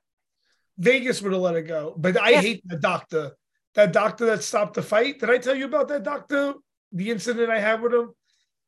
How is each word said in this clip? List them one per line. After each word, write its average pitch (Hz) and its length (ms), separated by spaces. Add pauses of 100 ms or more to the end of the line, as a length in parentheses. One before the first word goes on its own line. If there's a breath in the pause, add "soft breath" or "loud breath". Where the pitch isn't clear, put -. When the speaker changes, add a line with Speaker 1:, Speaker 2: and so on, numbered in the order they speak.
(760)
Speaker 1:
Vegas 240 440
would 196 120
have 185 80
let 175 140
it 165 80
go. 156 340
But 180 200
I 220 140
Speaker 2:
Yeah. 285 100
Speaker 1:
hate 208 260
that 170 140
doctor. 160 540 (380)
That 208 200
doctor 214 340
that 220 160
stopped 208 320
the 185 80
fight. 247 360
Did 214 100
I 247 100
tell 262 160
you 269 100
about 277 240
that 285 140
doctor? 285 500 (380)
The 190 200
incident 233 380
I 220 100
had 220 220
with 233 120
him? 233 200 (540)